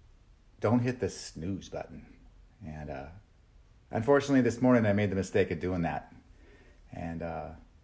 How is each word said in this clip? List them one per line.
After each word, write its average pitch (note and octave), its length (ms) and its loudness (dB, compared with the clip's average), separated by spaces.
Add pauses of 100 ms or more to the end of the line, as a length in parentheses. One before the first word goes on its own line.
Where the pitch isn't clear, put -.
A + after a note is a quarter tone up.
(600)
don't A#2 180 4
hit B2 200 -2
the F#2+ 100 -2
snooze E2 600 -10
button. - 360 -12 (600)
And, D2+ 240 -10
uh, C#2 180 -10 (840)
unfortunately, C#3 500 4
this A2+ 200 2
morning B2 240 6
I G#2 80 4
made G2+ 180 2
the F#2+ 40 -2
mistake F#2+ 360 2
of E2+ 80 -4
doing F2+ 220 -2
that. D2+ 300 -4 (800)
And, E2+ 300 -8
uh, D#2+ 280 -8 (340)